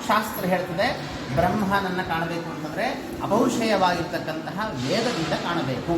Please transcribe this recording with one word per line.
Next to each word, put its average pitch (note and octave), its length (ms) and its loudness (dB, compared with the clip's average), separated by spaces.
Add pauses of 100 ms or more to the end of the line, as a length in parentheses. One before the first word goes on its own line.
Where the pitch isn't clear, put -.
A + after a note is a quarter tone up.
ಶಾಸ್ತ್ರ G#3 380 2
ಹೇಳ್ತದೆ, F3+ 520 0 (380)
ಬ್ರಹ್ಮನನ್ನ F#3+ 640 2
ಕಾಣಬೇಕು E3 540 -4
ಅಂತಂದ್ರೆ F3 480 -4 (200)
ಅಪೌರುಷೇಯವಾಗಿರ್ತಕ್ಕಂತಹ F#3 1500 2 (160)
ವೇದದಿಂದ F3+ 460 0
ಕಾಣಬೇಕು. C#3+ 640 -2